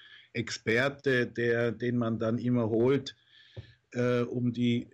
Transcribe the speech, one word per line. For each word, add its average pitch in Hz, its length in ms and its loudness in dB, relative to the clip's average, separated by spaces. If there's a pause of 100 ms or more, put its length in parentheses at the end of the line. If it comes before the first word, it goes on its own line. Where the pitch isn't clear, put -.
(340)
Experte, 120 920 0
der, 117 440 0
den 120 260 -2
man 113 200 0
dann 113 200 0
immer 117 320 0
holt, 127 460 2 (760)
äh, 123 300 0
um 120 320 -2
die 120 400 0